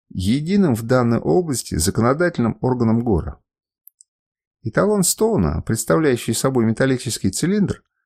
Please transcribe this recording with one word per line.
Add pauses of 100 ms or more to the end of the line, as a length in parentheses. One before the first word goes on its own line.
(140)
единым
в
данной
области
законодательным
органом
Гора. (1200)
Эталон
Стоуна,
представляющий
собой
металлический
цилиндр, (240)